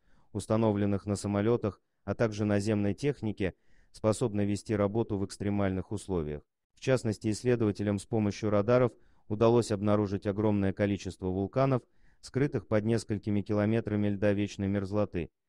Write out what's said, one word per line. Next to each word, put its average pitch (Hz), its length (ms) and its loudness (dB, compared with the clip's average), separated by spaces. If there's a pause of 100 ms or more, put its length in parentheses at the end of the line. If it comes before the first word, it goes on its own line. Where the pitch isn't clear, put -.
(320)
установленных 101 720 0
на 101 80 0
самолётах, 101 680 0 (220)
а 98 140 -4
также 110 280 0
наземной 101 500 2
техники, 107 600 -4 (380)
способной 107 520 0
вести 101 300 -2
работу 104 420 0
в 98 80 -2
экстремальных 98 680 -2
условиях. 80 500 -4 (320)
В - 60 -20
частности, 113 500 0
исследователям 104 680 0
с - 40 -14
помощью 107 460 -2
радаров 117 400 4 (380)
удалось 113 420 4
обнаружить 104 560 0
огромное 101 460 0
количество 98 560 -2
вулканов, 117 540 0 (380)
скрытых 131 460 -4
под 107 180 0
несколькими 107 580 -2
километрами 104 680 0
льда 101 240 0
вечной 101 340 -2
мерзлоты. 98 640 -2 (180)